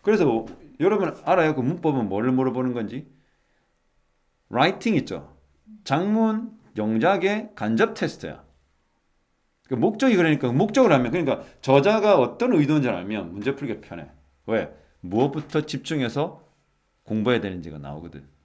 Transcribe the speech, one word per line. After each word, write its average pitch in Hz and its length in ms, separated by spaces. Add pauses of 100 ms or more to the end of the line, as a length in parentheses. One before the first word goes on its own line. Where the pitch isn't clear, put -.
그래서 151 440 (340)
여러분 190 340 (100)
알아요? 156 300
그 131 60
문법은 135 480
뭐를 110 240
물어보는 127 400
건지? 117 340 (1400)
라이팅 190 480
있죠. 92 400 (480)
장문, 220 760 (180)
영작의 175 800
간접 117 400
테스트야. - 500 (1200)
그 131 60
목적이 214 420
그러니까 151 340
목적을 208 420
하면, 123 200
그러니까 147 320 (160)
저자가 196 580
어떤 180 360
의도인지 147 340
알면 92 440
문제 107 220
풀기가 131 260
편해. 78 300 (360)
왜? 107 280 (260)
무엇부터 143 600
집중해서 143 840 (600)
공부해야 110 360
되는지가 85 380
나오거든. 73 480 (180)